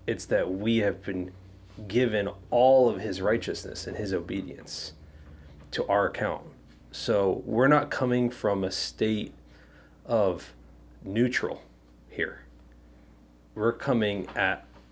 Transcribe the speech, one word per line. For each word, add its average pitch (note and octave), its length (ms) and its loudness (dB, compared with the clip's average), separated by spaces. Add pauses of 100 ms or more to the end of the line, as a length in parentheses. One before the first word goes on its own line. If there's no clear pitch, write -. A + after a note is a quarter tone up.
It's A2 200 -4
that F#2 260 0
we A2 260 0
have G2+ 260 0
been F#2 280 -6 (560)
given G#2+ 400 2 (220)
all B2+ 380 6
of G2 120 0
his F#2+ 200 -4
righteousness G2 680 -2
and - 100 -8
his G2+ 160 -4
obedience - 800 -6 (800)
to - 140 -2
our G2+ 200 4
account. F2+ 360 -4 (480)
So G2+ 540 0
we're A2+ 240 4
not D3 220 4
coming B2 400 0
from G2+ 340 0
a F#2 80 -2
state - 600 -2 (760)
of G2+ 480 0 (500)
neutral A2+ 580 0 (460)
here. - 320 -6 (1120)
We're G#2+ 200 2
coming G#2 600 0
at F#2+ 300 0 (280)